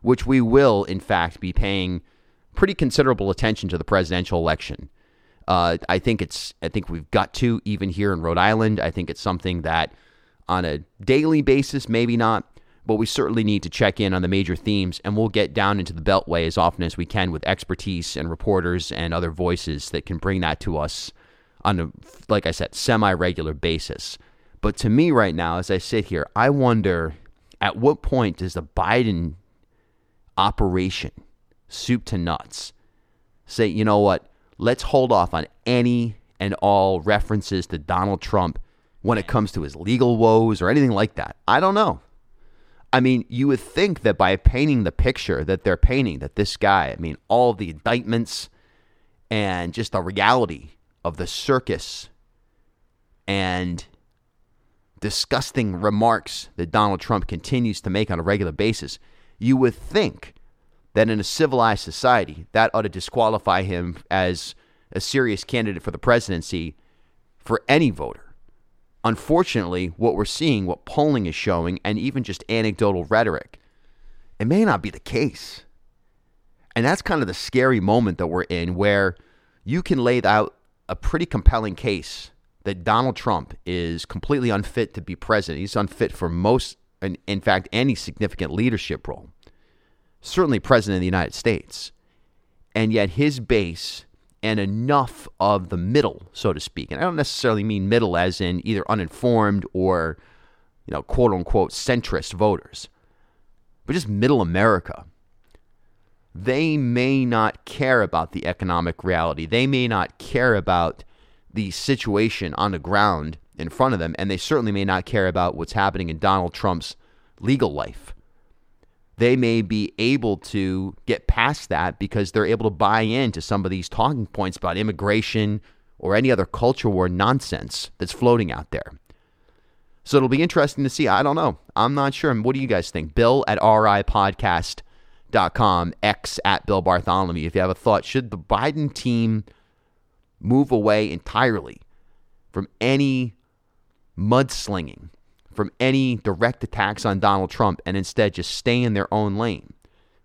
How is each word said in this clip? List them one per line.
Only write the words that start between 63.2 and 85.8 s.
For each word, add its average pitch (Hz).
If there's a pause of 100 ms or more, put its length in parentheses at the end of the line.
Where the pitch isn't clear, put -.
him 87 (120)
as 90 (380)
a 95
serious 120
candidate 107
for -
the 82
presidency 90 (640)
for -
any 139
voter. - (720)
Unfortunately, 107 (100)
what 110
we're 104
seeing, 117
what 85
polling 143
is 82
showing, 87
and 107
even 131
just -
anecdotal 104
rhetoric, 107 (800)
it 107
may 190
not 131
be 101
the -
case. - (1080)
And 117
that's 165
kind -
of 104
the 87
scary 127
moment 101
that 90
we're 87
in, 87
where 98 (480)
you 139
can 139
lay 123
out 107 (320)
a -
pretty 170
compelling 110
case - (340)
that 92
Donald 113
Trump - (100)
is 85
completely 123
unfit 104
to 101
be 87
president. 90
He's 98
unfit 104